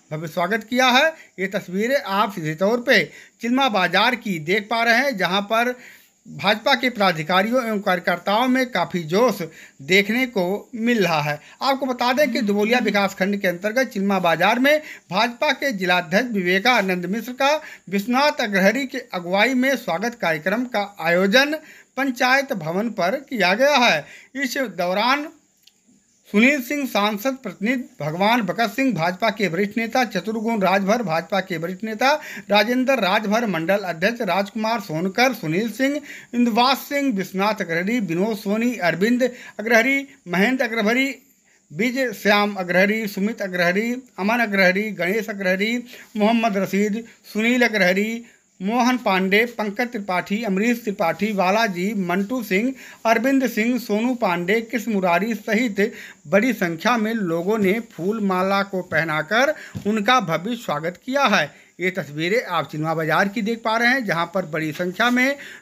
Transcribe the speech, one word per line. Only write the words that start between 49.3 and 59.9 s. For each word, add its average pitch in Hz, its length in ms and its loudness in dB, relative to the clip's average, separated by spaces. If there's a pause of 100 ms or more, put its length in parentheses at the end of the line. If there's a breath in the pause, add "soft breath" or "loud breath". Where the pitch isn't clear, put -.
पंकज 214 400 -4
त्रिपाठी, 196 560 -4
अमरीश 226 400 0
त्रिपाठी, 190 500 -2
बालाजी, 196 640 0
मंटू 196 440 -2
सिंह, 220 300 0 (320 loud breath)
अरविंद 247 420 2
सिंह, 233 320 0
सोनू 226 360 0
पांडे, 185 460 0
कृष्ण 226 320 -4
मुरारी 185 420 2
सहित 214 440 -2 (480 loud breath)
बड़ी 208 260 2
संख्या 185 440 0
में 214 160 -2
लोगों 185 440 -2
ने 202 220 2 (120)
फूल 202 300 -4
माला 196 420 2
को 196 200 -4
पहनाकर 165 720 0 (340 loud breath)
उनका 220 340 2